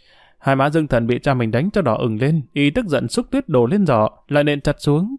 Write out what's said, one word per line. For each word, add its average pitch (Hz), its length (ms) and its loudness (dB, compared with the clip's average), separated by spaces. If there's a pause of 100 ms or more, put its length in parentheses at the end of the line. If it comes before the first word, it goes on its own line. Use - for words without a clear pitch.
(400)
Hai 135 160 0
má 135 140 2
Dương 151 180 0
Thần 117 200 0
bị 123 120 0
cha 139 140 0
mình 120 180 -2
đánh 143 200 0
cho 208 100 0
đỏ 117 140 0
ửng 110 260 -2
lên, 151 200 0 (120)
y 143 160 2
tức 233 160 -2
giận 127 220 -2
xúc 240 240 -4
tuyết 269 180 -2
đổ 127 160 4
lên 185 200 0
giỏ, 117 240 2 (180)
lại 147 160 2
nện 147 180 0
chặt - 180 -2
xuống, 175 400 -2